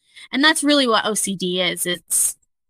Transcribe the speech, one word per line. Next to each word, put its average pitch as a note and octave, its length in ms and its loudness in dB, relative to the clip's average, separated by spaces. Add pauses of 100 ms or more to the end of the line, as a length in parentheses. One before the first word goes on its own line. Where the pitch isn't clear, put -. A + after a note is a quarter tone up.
(320)
And B3+ 100 0
that's D#4 220 2
really C#4 240 4
what A3 180 2
O G#3+ 80 -2
C G3 220 -4
D F3+ 240 -4
is. F3 260 -2
It's, - 500 -4 (340)